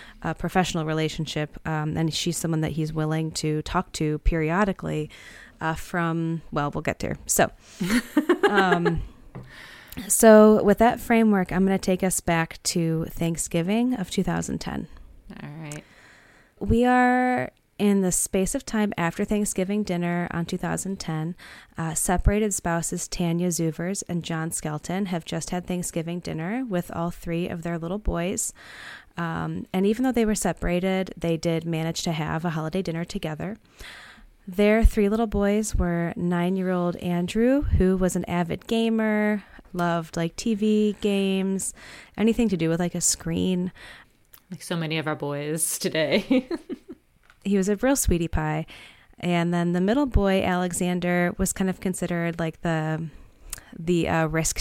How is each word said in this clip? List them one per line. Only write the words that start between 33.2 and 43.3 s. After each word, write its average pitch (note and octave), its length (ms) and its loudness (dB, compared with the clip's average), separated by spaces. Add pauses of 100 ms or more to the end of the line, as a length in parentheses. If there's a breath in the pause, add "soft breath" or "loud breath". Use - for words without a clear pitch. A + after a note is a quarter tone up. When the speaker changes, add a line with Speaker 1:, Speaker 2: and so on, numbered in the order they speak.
Speaker 1:
Their G#3 380 4
three G3+ 240 4
little A3 180 2
boys G#3 480 0
were E3+ 420 0
nine-year-old F3+ 800 0
Andrew, G#3+ 640 2
who F#3 340 4
was F#3 200 2
an F3 100 -2
avid F3 400 -2
gamer, G#3+ 800 0 (300 loud breath)
loved, E3+ 420 -2
like, E3 200 -2
T A3+ 180 -2
V, G#3+ 480 2
games, F#3+ 720 0 (420 loud breath)
anything A3+ 320 2
to F#3+ 80 0
do E3 140 0
with, E3+ 100 0
like, F3 140 -2
a F3 60 -4
screen. F3+ 720 0 (800 loud breath)